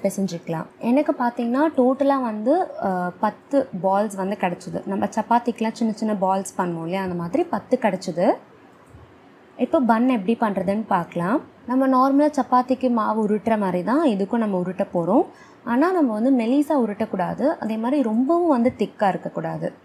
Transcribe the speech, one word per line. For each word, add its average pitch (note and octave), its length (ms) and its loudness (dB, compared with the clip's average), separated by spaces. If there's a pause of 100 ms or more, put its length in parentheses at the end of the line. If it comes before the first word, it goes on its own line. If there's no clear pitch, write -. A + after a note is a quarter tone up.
பிசைஞ்சுக்கலாம். E3+ 640 -4 (120)
எனக்கு D4 340 2
பார்த்தீங்கன்னா A#3+ 480 -2 (160)
டோட்டலா C4+ 460 2
வந்து, B3 640 -2
அ, F3+ 260 -2 (100)
பத்து - 480 -2 (140)
பால்ஸ் G3 320 0
வந்து G3 260 -4
கிடைச்சது. F3+ 460 -4
நம்ம G3+ 200 -2
சப்பாத்திக்கெல்லாம் A3+ 680 0
சின்ன A3+ 200 -2
சின்ன G#3+ 220 -2
பால்ஸ் F#3+ 420 -2
பண்ணுவோம் F3 260 -4
இல்லையா, F3+ 200 -4
அந்த F3+ 120 -4
மாதிரி F3 300 -2
பத்து A#3+ 380 -2
கிடைச்சது. F#3 500 0 (1200)
இப்போ C#4+ 240 2
பன் A#3 280 2
எப்படி A3+ 320 0
பண்றதுன்னு G3+ 460 -2
பார்க்கலாம். F3 560 -2 (240)
நம்ம C4 220 2
நார்மலா C#4 520 4
சப்பாத்திக்கு B3 500 2
மாவு G#3+ 380 0
உருட்டுற G#3+ 300 0
மாதிரி F3+ 260 0
தான் C#4 240 2
இதுக்கும் G3+ 280 0
நம்ம G#3 240 0
உருட்ட F3+ 340 -2
போறோம். F#3 320 2 (380)
ஆனா C#4 280 2
நம்ம D4+ 200 2
வந்து A#3 320 2
மெலிசா C#4+ 400 2
உருட்டக்கூடாது, G3 580 -4
அதே A3+ 340 -2
மாதிரி B3+ 260 0
ரொம்பவும் C4 460 2
வந்து B3+ 300 4
திக்கா G3 300 0
இருக்கக்கூடாது. E3 760 -4